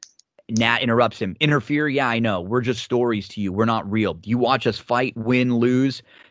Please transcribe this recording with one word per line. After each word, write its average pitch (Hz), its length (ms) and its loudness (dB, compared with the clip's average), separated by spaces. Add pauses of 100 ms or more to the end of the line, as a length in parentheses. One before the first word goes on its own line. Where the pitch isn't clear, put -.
(480)
Nat 117 340 2
interrupts 117 380 2
him. 98 180 -4
"Interfere? 147 500 0
Yeah, 135 200 0
I 117 100 0
know. 107 220 0
We're 113 220 -2
just 120 200 -2
stories 120 460 0
to - 120 -10
you. 98 120 -2
We're 107 120 0
not 113 240 -2
real. 98 360 -2
You 117 140 -2
watch 123 280 2
us 110 120 0
fight, 123 380 -2
win, 123 420 0
lose. 127 440 0 (280)